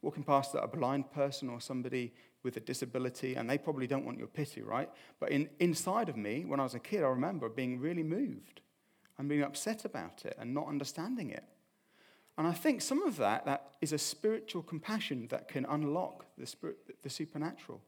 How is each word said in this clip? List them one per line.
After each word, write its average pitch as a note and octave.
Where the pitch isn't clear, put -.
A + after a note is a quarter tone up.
walking D3
past C#3
a -
blind C#3
person C#3
or A#2+
somebody B2
with B2
a A#2
disability, B2+
and A#2+
they C#3+
probably C3+
don't C3+
want B2
your -
pity, -
right? G#2+
But -
in, D3
inside F#3
of B2+
me, A2
when C#3
I -
was B2+
a A#2+
kid, G3
I C#3
remember C3
being B2
really E3
moved F#3
and C#3
being D3
upset G#3
about F#2
it -
and A#2+
not D3
understanding D#3
it. -
And D#3+
I E3+
think A3+
some D4
of D4
that, A2
that -
is D#3
a D3+
spiritual G#3+
compassion D#3+
that -
can C3
unlock D3+
the B2+
spirit, -
the C3+
supernatural. D3+